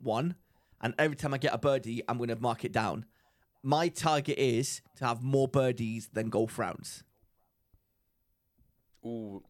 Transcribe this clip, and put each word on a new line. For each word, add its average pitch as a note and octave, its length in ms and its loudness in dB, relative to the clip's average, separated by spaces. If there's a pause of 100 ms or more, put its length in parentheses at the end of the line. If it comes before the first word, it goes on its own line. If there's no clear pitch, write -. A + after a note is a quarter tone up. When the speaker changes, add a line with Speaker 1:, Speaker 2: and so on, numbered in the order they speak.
Speaker 1:
one. C3 340 0 (460)
And A#2 180 -2
every D3+ 160 2
time C#3 180 -2
I - 40 -2
get C3+ 160 0
a A#2 60 -2
birdie, B2 500 0
I'm B2 80 0
gonna A#2 180 -2
mark A#2 300 -2
it - 80 -4
down. A2 320 0 (560)
My D3+ 280 2
target D3+ 500 2
is B2+ 420 2 (140)
to C3+ 100 -6
have A#2 160 0
more C3+ 260 4
birdies A#2 640 0
than A2+ 160 -2
golf A2+ 280 0
rounds. - 460 -6 (2000)
Speaker 2:
Ooh, A2 440 -8